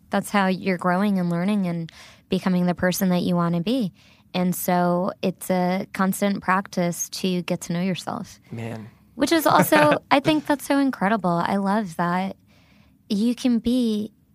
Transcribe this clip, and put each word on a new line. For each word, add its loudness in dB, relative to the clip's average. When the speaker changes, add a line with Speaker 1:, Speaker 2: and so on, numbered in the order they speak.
Speaker 1:
That's -2
how 2
you're -2
growing 0
and 0
learning -2
and -6
becoming 0
the 0
person 0
that 2
you 0
wanna 0
be. -2
And 0
so 0
it's -4
a 0
constant -2
practice -2
to -2
get -4
to -6
know -2
yourself. -6
Speaker 2:
Man. -10
Speaker 1:
Which 0
is 2
also, 6
Speaker 2:
<laughs> -4
Speaker 1:
I 6
think 2
that's -2
so 2
incredible. 0
I 0
love -2
that -2
you 0
can 0
be 0